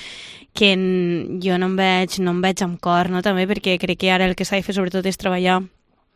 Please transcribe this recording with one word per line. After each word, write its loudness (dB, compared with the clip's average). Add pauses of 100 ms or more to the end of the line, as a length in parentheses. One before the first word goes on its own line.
(540)
que 4
n-, 0
jo 2
no 0
em -2
veig, 0
no 0
em 0
veig 0
amb -4
cor, 2
no? -2
També 0
perquè 0
crec -2
que 2
ara 4
el 0
que -4
s'ha -2
de -2
fer -4
sobretot -2
és -2
treballar 0 (540)